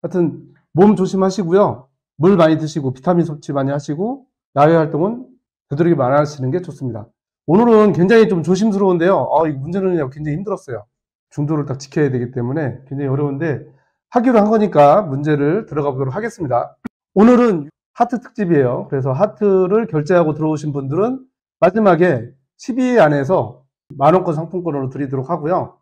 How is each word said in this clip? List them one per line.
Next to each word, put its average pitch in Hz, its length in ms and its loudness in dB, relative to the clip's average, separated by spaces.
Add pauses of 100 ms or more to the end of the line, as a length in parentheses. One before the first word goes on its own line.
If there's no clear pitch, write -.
하여튼 - 460 -4 (260)
몸 196 240 6
조심하시고요. 190 920 -2 (280)
물 180 220 4
많이 160 180 4
드시고 151 380 -6
비타민 175 320 0
섭취 147 260 -10
많이 139 180 -2
하시고 160 540 -6 (320)
야외 151 180 4
활동은 165 520 -2 (420)
되도록이면 147 380 0
안 139 120 2
하시는 143 320 -4
게 175 120 -4
좋습니다. 117 440 -12 (380)
오늘은 214 480 4
굉장히 208 380 4
좀 175 120 0
조심스러운데요. 185 880 2
아, 156 160 2
이 151 60 -2
문제는 165 560 -4
굉장히 151 300 -8
힘들었어요. 180 480 -10 (420)
중도를 147 380 -4
딱 139 120 -8
지켜야 147 320 -2
되기 123 200 -4
때문에 131 580 -6
굉장히 139 220 -6
어려운데, 143 520 -4 (460)
하기로 240 300 2
한 208 100 2
거니까 190 540 4
문제를 151 640 -2
들어가 143 240 -4
보도록 131 260 -6
하겠습니다. 185 640 -6 (340)
오늘은 220 560 4 (240)
하트 240 280 -2
특집이에요. 156 680 -2
그래서 135 240 -4
하트를 202 760 0
결제하고 156 440 0
들어오신 147 400 -4
분들은 165 540 -4 (340)
마지막에 175 640 2 (300)
십이 247 420 -2
안에서 147 680 0 (320)
만 139 160 2
원권 180 220 0
상품권으로 156 560 -6
드리도록 135 400 -8
하고요. 156 520 -4